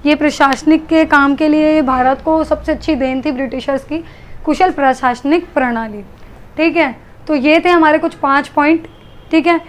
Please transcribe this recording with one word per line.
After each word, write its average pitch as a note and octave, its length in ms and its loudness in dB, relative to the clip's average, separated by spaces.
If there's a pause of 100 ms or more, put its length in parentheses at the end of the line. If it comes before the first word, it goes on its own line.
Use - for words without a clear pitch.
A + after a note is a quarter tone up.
ये D4 80 4
प्रशासनिक D4+ 720 2
के D#4+ 180 2
काम C#4+ 300 2
के D#4 140 0
लिए D#4 340 2
भारत C4 420 0
को D#4+ 200 0
सबसे D4+ 280 -4
अच्छी D#4 220 -2
देन C4 280 -2
थी D4+ 80 -2
ब्रिटिशर्स C4+ 540 -6
की, E4 200 -8 (400)
कुशल F#4 260 2
प्रशासनिक C#4 840 -2
प्रणाली। A3+ 480 -4 (540)
ठीक D#4+ 200 0
है, C#4 200 0 (300)
तो D#4 80 -2
ये D4+ 260 2
थे E4 80 -2
हमारे D#4+ 300 4
कुछ D#4+ 160 -4
पाँच C#4 340 -2
point। D#4 400 0 (420)
ठीक E4 160 0
है, E4+ 220 2